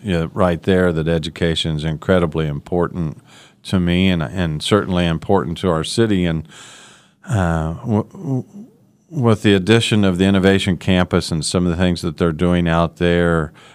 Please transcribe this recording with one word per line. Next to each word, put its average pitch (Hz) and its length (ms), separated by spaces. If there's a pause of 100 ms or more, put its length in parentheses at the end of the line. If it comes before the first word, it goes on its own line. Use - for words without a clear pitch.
you 85 300
right 90 300
there 92 280
that 80 160
education 80 720
is 76 80
incredibly 80 640
important 82 720 (460)
to 95 140
me 90 300
and, 87 140
and 78 400
certainly 92 420
important 85 540
to 95 100
our 80 160
city. 104 400
And, 80 240 (800)
uh, 82 460
w-, 110 360
w-, 139 340 (640)
with 117 320
the 101 120
addition 107 480
of 92 140
the 92 80
Innovation 95 540
Campus 90 520
and 80 140
some 90 220
of 87 40
the 80 60
things 87 240
that 82 160
they're 85 160
doing 87 340
out 82 300
there, 85 560 (220)